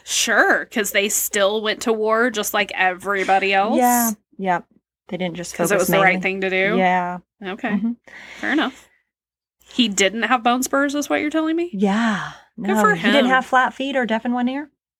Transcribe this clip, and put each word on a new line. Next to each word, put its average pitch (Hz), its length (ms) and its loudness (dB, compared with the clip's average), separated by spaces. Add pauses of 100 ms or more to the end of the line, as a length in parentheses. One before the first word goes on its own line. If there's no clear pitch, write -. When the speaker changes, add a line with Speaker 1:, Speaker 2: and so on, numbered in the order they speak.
Speaker 1:
Sure, 226 640 2
'cause 208 260 -4
they 202 180 2
still 208 520 0
went 214 220 -2
to 233 100 0
war 220 380 2
just 208 220 -4
like 208 220 0
everybody 190 800 0
else. 202 240 2
Speaker 2:
Yeah, 240 340 2 (260)
yep. 185 280 -2 (420)
They 175 100 -8
didn't 170 200 -6
just 175 180 -10
Speaker 1:
'Cause 175 160 -2
it 202 40 2
Speaker 2:
focus 185 140 0
Speaker 1:
was 175 60 2
the 190 60 4
right 185 140 4
Speaker 2:
mainly 185 60 -4
Speaker 1:
thing 190 200 -4
to 190 80 -2
do? 190 280 0
Speaker 2:
Yeah. 180 420 0 (240)
Speaker 1:
Okay. 202 260 -8
Speaker 2:
Mm-hmm. 208 220 -2 (480)
Speaker 1:
Fair 214 120 -4
enough. 269 380 -4 (760)
He - 240 0
didn't 196 360 0
have 233 200 2
bone 247 200 2
spurs 277 320 0
is 285 140 -4
what 294 120 0
you're 302 80 -2
telling 320 260 -2
me? 339 180 -2
Speaker 2:
Yeah. 196 580 0 (260)
Speaker 1:
Good 190 100 -8
Speaker 2:
No, 214 140 2
Speaker 1:
for 208 140 4
Speaker 2:
he 165 80 -4
didn't 247 220 4
Speaker 1:
him. 254 60 2
Speaker 2:
have 262 140 4
flat 254 280 2
feet 277 220 -4
or 247 100 0
deaf 220 200 -2
in 240 80 -2
one 247 140 -2
ear. 285 240 -6 (280)